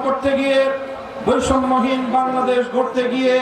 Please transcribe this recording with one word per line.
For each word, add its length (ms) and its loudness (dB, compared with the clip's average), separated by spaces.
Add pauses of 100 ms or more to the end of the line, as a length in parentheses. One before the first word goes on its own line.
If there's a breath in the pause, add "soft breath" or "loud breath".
করতে 280 -2
গিয়ে, 260 2 (680)
বৈষম্যহীন 760 2 (100)
বাংলাদেশ 500 2 (120)
গড়তে 340 0
গিয়ে 340 2